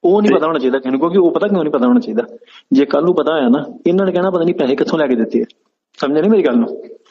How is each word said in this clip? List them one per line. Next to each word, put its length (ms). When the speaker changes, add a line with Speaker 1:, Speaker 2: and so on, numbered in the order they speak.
Speaker 1:
ਉਹ 180
ਨਹੀਂ 100
Speaker 2:
ਤੇ 60
Speaker 1:
ਪਤਾ 100
ਹੋਣਾ 120
ਚਾਹੀਦਾ 180
ਕਿਸੇ 120
ਨੂੰ, 100
ਕਿਉਂਕਿ 180
ਉਹ 140
ਪਤਾ 160
ਕਿਉਂ 160
ਨਹੀਂ 100
ਪਤਾ 140
ਹੋਣਾ 120
ਚਾਹੀਦਾ? 240
ਜੇ 140
ਕੱਲ 180
ਨੂੰ 120
ਪਤਾ 160
ਹੋਇਆ 180
ਨਾ, 160
ਇਹਨਾਂ 180
ਨੇ 60
ਕਹਿਣਾ 180
ਪਤਾ 140
ਨਹੀਂ 120
ਪੈਸੇ 200
ਕਿੱਥੋਂ 240
ਲੈ 80
ਕੇ 80
ਦਿੱਤੇ 260
ਆ। 40
ਸਮਝਿਆ 240
ਨਹੀਂ 100
ਮੇਰੀ 120
ਗੱਲ 120
ਨੂੰ? 280